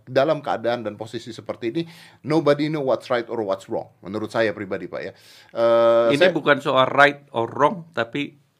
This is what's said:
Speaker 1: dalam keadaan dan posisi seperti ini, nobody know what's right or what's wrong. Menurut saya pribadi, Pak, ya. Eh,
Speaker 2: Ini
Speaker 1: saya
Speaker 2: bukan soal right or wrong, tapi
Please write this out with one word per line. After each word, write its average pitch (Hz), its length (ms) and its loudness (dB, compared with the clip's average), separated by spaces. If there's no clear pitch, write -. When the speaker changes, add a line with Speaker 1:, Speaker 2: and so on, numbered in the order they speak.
Speaker 1:
dalam 139 400 0
keadaan 113 400 -4
dan 104 160 -10
posisi 113 320 -12
seperti 110 400 -8
ini, 160 120 -6
nobody 147 400 0
know 151 160 2
what's 120 240 0
right 120 240 -2
or 117 160 -4
what's 95 240 -4
wrong. 104 160 -6
Menurut 104 320 -8
saya 113 160 2
pribadi, 95 400 -8
Pak, 64 160 -10
ya. 98 80 -14
Eh, 117 640 4
Speaker 2:
Ini 175 80 6
Speaker 1:
saya 180 80 2
Speaker 2:
bukan 143 240 2
soal 131 320 0
right 143 400 4
or 117 160 -2
wrong, 143 480 0
tapi 139 400 -6